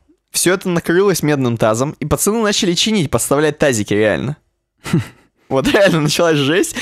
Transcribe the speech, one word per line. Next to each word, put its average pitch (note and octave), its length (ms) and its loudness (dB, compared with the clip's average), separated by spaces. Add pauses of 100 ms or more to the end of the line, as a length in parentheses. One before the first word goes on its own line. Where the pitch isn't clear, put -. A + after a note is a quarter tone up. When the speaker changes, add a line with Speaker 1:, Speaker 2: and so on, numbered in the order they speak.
(300)
Speaker 1:
всё - 220 0
это F#3+ 160 -4
накрылось F3 540 0
медным C3 340 0
тазом, A#2 420 0
и - 60 -6
пацаны G3+ 380 -2
начали G3+ 300 0
чинить, G3 360 0
подставлять C#3+ 480 0
тазики A#2 380 0
реально. G#2+ 400 0 (480)
Speaker 2:
<laughs> D3+ 180 0 (480)
Speaker 1:
Вот C3+ 180 0
реально G3 340 2
началась D#3 360 2
жесть, D3+ 440 0